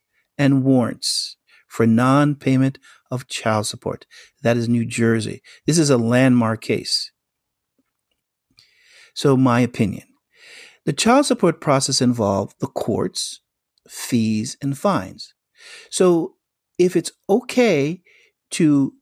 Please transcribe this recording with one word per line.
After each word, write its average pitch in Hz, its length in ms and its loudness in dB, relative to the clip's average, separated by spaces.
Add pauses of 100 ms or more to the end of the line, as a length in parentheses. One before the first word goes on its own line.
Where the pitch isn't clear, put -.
(380)
and 139 260 2
warrants - 720 -2 (300)
for - 200 0
non-payment 135 920 2 (300)
of 127 200 -10
child 107 360 -2
support." - 400 -10 (360)
That 120 160 0
is 113 100 -2
New 120 160 0
Jersey. 113 580 -2 (240)
This 151 120 0
is 151 120 2
a 131 80 4
landmark 117 640 2
case. - 520 -6 (2000)
So 139 240 2
my 123 240 4
opinion, 117 460 -4 (760)
the 165 80 -4
child 254 360 2
support 185 340 0
process 135 400 0
involved 113 580 0
the - 80 -4
courts, - 760 -6 (460)
fees, 110 760 -4
and 139 160 -6
fines. 101 560 -6 (560)
So 175 460 0 (420)
if 180 180 2
it's 165 160 -4 (160)
okay 196 760 0 (480)
to 143 500 2